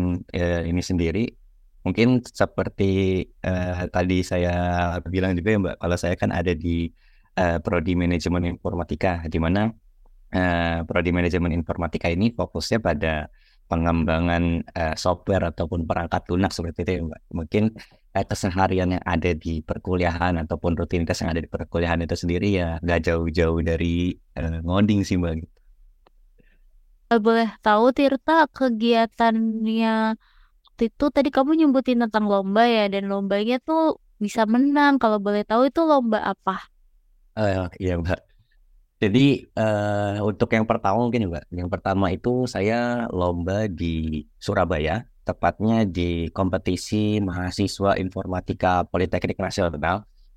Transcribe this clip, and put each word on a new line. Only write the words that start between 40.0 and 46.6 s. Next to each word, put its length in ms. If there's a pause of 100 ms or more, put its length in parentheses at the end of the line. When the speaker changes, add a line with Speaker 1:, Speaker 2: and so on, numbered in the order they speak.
Speaker 1:
untuk 320
yang 160
pertama 320
mungkin, 320
Mbak. 160
Yang 200
pertama 440
itu 320
saya 640
lomba 560
di 600 (120)
Surabaya, 640 (240)
tepatnya 560
di 480
kompetisi 960